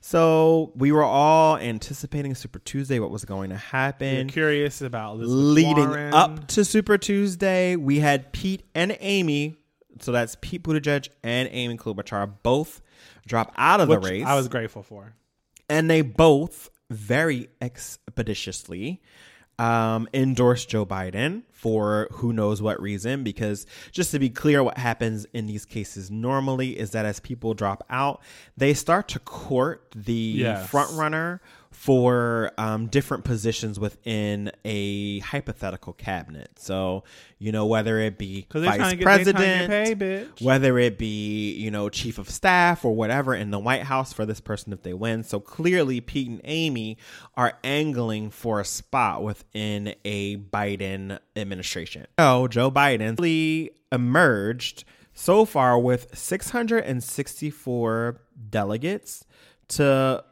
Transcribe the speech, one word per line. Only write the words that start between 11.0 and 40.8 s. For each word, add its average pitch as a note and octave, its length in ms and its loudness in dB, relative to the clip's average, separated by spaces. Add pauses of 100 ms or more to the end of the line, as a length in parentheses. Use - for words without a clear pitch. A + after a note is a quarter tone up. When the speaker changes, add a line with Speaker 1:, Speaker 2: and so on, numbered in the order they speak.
Speaker 1:
and B2 300 -2
Amy A#2+ 260 -6
Klobuchar, G2+ 640 -6
both C3+ 400 0 (460)
drop A2+ 280 -2
out E3+ 240 6
of D#3+ 100 6
Speaker 2:
Which G#2+ 120 6
Speaker 1:
the F#2+ 80 -2
race. F#2+ 160 -2
Speaker 2:
I C3 80 2
was C3+ 140 2
grateful A2+ 340 -6
for. G#2 320 -20 (560)
Speaker 1:
And D#3+ 200 2
they D#3+ 120 6
both D3+ 680 4 (200)
very B2 600 -2 (680)
expeditiously, G#2+ 840 -8 (580)
um, A2+ 540 0
endorsed B2 560 2
Joe G#2+ 160 0
Biden G2 680 -4
for G#2+ 600 0
who A#2 200 -4
knows G#2+ 300 0
what G#2+ 200 -2
reason, G#2 420 -4
because G#2 420 -4 (260)
just F3 200 -2
to D3 80 0
be C3+ 100 2
clear, C#3+ 340 4
what - 140 -2
happens A2+ 560 -2
in A2 140 -4
these G#2 180 -8
cases G2 460 -10
normally C3 680 -2
is G2+ 140 -6
that A2 140 -2
as G#2 140 -4
people A#2 360 -6
drop G2+ 340 -4
out, C3+ 320 -2 (340)
they C#3 180 4
start E3+ 360 0
to - 100 -8
court - 760 -4
the A2 180 -4
Speaker 2:
Yes. A2+ 560 -2
Speaker 1:
front C#3+ 220 2
runner D#3+ 500 -2 (300)
for, B2 880 2
um, A2 300 -2
different C#3 360 -2
positions A2 560 -4
within G#2 720 -4 (140)
a G2+ 540 -4
hypothetical G2 760 -10
cabinet. - 640 -10
So, F#2+ 460 -4 (340)
you G#2+ 140 -6
know, G#2+ 160 0
whether A2 320 2
it G#2+ 180 -2
be G2 320 -10
Speaker 2:
'Cause D#3 140 -4
they're F3+ 80 2
Speaker 1:
vice G#3 80 0
Speaker 2:
trying F#3 120 2
to F#3 40 0
get, F3+ 100 -2
they're F#3+ 80 -4
trying F#3 120 -4
to G3 80 2
get F#3 340 0
Speaker 1:
president, G#3 320 -2
Speaker 2:
paid, - 0 - (400)
bitch. - 40 -10
Speaker 1:
whether C3 360 2
it A#2 180 2